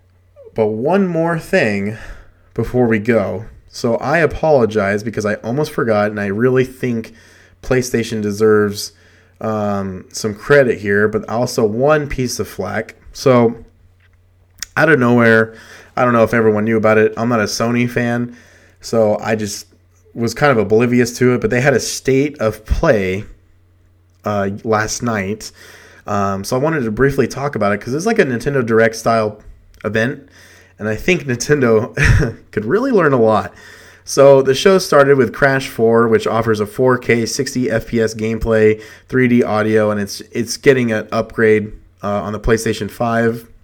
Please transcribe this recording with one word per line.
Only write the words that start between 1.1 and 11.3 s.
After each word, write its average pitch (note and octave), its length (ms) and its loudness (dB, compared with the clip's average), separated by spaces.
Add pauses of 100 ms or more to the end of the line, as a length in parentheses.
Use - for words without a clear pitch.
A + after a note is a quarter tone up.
thing A2 580 -2 (560)
before B2 340 0
we A2+ 120 2
go. G2+ 460 -2 (240)
So A#2 260 -2
I D3+ 240 0
apologize G#2+ 840 2
because A2 240 -6
I G#2 100 -2
almost C#3+ 360 -6
forgot, G#2+ 400 0
and G#2+ 80 -8
I G2+ 80 -4
really B2+ 380 2
think B2 480 -6 (500)
PlayStation A#2+ 580 -2
deserves, G#2 680 0 (500)
um, G2+ 720 -4
some G#2+ 240 -6
credit C3+ 440 2
here, G#2 280 0
but G#2 220 -4
also A#2+ 360 -2